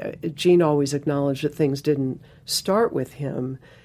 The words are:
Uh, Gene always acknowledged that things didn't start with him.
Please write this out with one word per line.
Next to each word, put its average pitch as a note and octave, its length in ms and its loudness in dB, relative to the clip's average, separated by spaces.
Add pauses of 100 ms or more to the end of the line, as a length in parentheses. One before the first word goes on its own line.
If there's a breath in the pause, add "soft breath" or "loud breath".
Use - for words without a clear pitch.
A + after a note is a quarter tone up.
(240)
Uh, E3+ 60 -6
Gene F3 320 4
always D3 320 2
acknowledged C#3+ 500 -2
that D3 120 -2
things C#3 260 0
didn't C#3 400 0 (240 soft breath)
start - 480 0
with C3 200 -4
him. C3 440 -6 (280 soft breath)